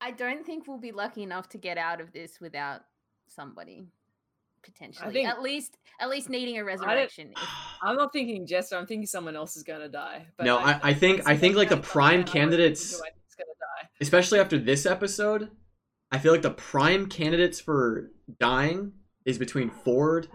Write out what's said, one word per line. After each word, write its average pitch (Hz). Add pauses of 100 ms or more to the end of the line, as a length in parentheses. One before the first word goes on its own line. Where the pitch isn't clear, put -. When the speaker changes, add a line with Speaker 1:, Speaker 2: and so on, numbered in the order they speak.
Speaker 1:
I 247
don't 247
think 320
we'll 269
be 233
lucky 208
enough 185
to 220
get 180
out 165
of 165
this 165
without 143 (440)
somebody, 131 (760)
potentially. -
Speaker 2:
I 208
think 247
Speaker 1:
At 240
least, 277 (200)
at 254
least 269
needing 247
a -
Speaker 2:
I -
don't 202
Speaker 1:
resurrection. 190
If - (340)
Speaker 2:
I'm 214
not 285
thinking 233
Jester. 180
I'm 180
thinking 214
someone 170
else 156
is 151
gonna 156
die. 143 (100)
But -
Speaker 3:
No, 123
Speaker 2:
I, 139
Speaker 3:
I, 143
I 143
think, 185
Speaker 2:
as -
Speaker 3:
I 147
Speaker 2:
soon 147
Speaker 3:
think, 180
Speaker 2:
as -
Speaker 3:
like, 202
the 175
Speaker 2:
Jester -
Speaker 3:
prime 147
Speaker 2:
died, -
I 175
went 180
Speaker 3:
candidates, 160
Speaker 2:
into, 165
"I 156
think - (100)
he's -
gonna 170
die." 156 (140)
Speaker 3:
especially 180
after 185
this 131
episode, 208 (600)
I 135
feel 151
like 165
the 151
prime 175
candidates 170
for 127 (280)
dying 151 (340)
is 127
between 123
Ford 151